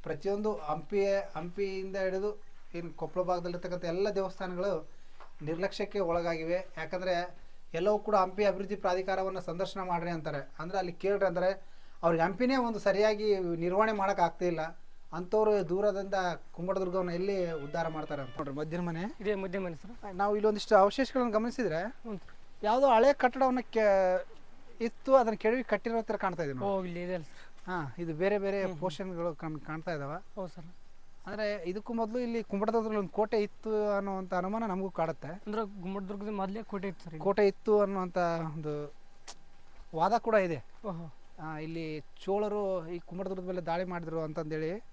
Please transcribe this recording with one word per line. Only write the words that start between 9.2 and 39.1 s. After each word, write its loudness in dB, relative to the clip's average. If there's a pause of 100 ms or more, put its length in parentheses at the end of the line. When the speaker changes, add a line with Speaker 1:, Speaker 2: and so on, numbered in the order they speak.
Speaker 1:
ಸಂದರ್ಶನ -4
ಮಾಡ್ರಿ 0
ಅಂತಾರೆ, -4
ಅಂದ್ರೆ -2
ಅಲ್ಲಿ -2
ಕೇಳ್ರಿ 2
ಅಂತಾರೆ. 2 (400)
ಅವ್ರಿಗೆ 6
ಹಂಪಿನೇ 2
ಒಂದು 0
ಸರಿಯಾಗಿ 4
ನಿರ್ವಹಣೆ 2
ಮಾಡಕ್ 2
ಆಗ್ತಾ 4
ಇಲ್ಲ. 2 (520)
ಅಂಥವ್ರು 4
ದೂರದಿಂದ 0 (380)
ಕುಂಬಳದುರ್ಗವನ್ನ 0
ಎಲ್ಲಿ 0
ಉದ್ಧಾರ -2
ಮಾಡ್ತಾರೆ -4
ಅಂತ -8
ನೋಡ್ರಿ, -4
ಮದ್ದಿನ -4
ಮನೆ. -4
Speaker 2:
ಇದೇ -2
ಮದ್ದಿನ -4
ಮನೆ -6
ಸರ್. -10
Speaker 1:
ನಾವು 2
ಇಲ್ಲೊಂದಿಷ್ಟು 4
ಅವಶೇಷಗಳನ್ನ 6
ಗಮನಿಸಿದ್ರೆ 0
Speaker 2:
ಹ್ಞೂ -8
ಸರ್. -12
Speaker 1:
ಯಾವುದೋ 6
ಹಳೆ 10
ಕಟ್ಟಡವನ್ನ 4
ಕೆ-, 4 (540)
ಇತ್ತು, 4
ಅದನ್ನ 8
ಕೆಡವಿ 2
ಕಟ್ಟಿರೋ 0
ಥರ -2
ಕಾಣ್ತಾ -2
ಇದೆ -2
ನೋಡಿ. -2
Speaker 2:
ಓ, 0
ಇಲ್ಲಿ -6
ಇದೆ -4
ಅಲ್ಲ -4
ಸರ್. -12
Speaker 1:
ಹಾ, -4
ಇದು -4
ಬೇರೆ 4
ಬೇರೆ 0
Speaker 2:
ಹ್ಮ್, 0
ಹ್ಮ್. -8
Speaker 1:
ಪೋರ್ಷನ್‌ಗಳು -4
ಕಾಣ್-, -6
ಕಾಣ್ತಾ -6
ಇದಾವ. -6
Speaker 2:
ಹೌದು -10
ಸರ್. -12 (640)
Speaker 1:
ಅಂದ್ರೆ -2
ಇದಕ್ಕೂ -6
ಮೊದಲು -2
ಇಲ್ಲಿ -2
ಕುಂಬಳದುರ್ಗದಲ್ಲಿ 0
ಒಂದು -2
ಕೋಟೆ 2
ಇತ್ತು 0
ಅನ್ನುವಂಥ -2
ಅನುಮಾನ 0
ನಮಗೂ -2
ಕಾಡುತ್ತೆ. -2
Speaker 2:
ಅಂದ್ರೆ -4
ಗುಮ್ಮಟದುರ್ಗದ -6
ಮೊದಲೇ -4
ಕೋಟೆ -6
ಇತ್ತು -8
ಸರ್ -10
ಇಲ್ಲಿ. -8
Speaker 1:
ಕೋಟೆ 6
ಇತ್ತು 4
ಅನ್ನುವಂಥ 0 (360)
ಒಂದು -6 (1000)